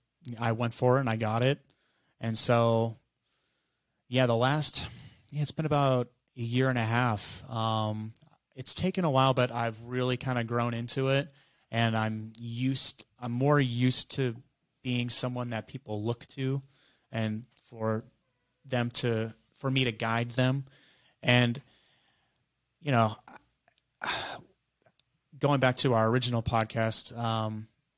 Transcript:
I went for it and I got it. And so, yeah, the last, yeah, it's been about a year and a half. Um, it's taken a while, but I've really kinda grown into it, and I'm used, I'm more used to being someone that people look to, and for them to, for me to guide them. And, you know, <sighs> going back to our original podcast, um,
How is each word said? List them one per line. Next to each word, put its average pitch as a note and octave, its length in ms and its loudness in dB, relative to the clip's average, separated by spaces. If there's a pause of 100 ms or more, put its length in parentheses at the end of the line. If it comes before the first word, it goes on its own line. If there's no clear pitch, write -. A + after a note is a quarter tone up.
(380)
I A#2 140 -2
went A#2 220 -2
for B2+ 240 4
it - 20 2
and B2 100 0
I A2 60 0
got A2+ 260 0
it. C3+ 160 2 (600)
And A2+ 160 -4
so, A2+ 600 2 (1120)
yeah, B2+ 180 4
the A#2 100 4
last, C#3 500 0 (440)
yeah, D3 120 -4
it's C#3 80 -2
been D#3 160 -4
about C#3 420 2 (280)
a B2 60 -8
year B2 260 0
and B2+ 100 0
a A2+ 60 0
half. A2+ 680 -2
Um, A2 600 -2 (420)
it's - 200 -4
taken F#3 300 -2
a D#3 60 2
while, C3 240 4
but B2 160 2
I've A#2 320 -4
really B2+ 340 -2
kinda B2 280 -4
grown A#2 300 -2
into A#2+ 340 -2
it, C#3 240 0 (380)
and A#2 260 2
I'm A2 420 -4
used, A#2+ 640 -4 (140)
I'm A#2+ 140 -6
more C#3+ 260 4
used B2 540 2
to B2 240 -2 (460)
being B2 260 -2
someone B2 420 -2
that A2 160 -6
people G#2+ 380 -6
look A#2 240 -4
to, C3+ 340 -4 (480)
and A2 340 -2 (240)
for A2 360 -2 (600)
them A#2+ 260 -2
to, A2+ 440 0 (240)
for C3+ 120 -4
me C3 140 2
to A#2+ 80 0
guide A#2 400 -2
them. C3 340 0 (560)
And, B2 380 4 (1200)
you C#3+ 120 -2
know, A2+ 240 4 (840)
<sighs> - 40 -6 (1300)
going C#3+ 220 2
back B2+ 180 4
to B2+ 160 2
our A2 140 4
original A#2+ 340 2
podcast, A2+ 760 -2
um, A2 480 -2 (320)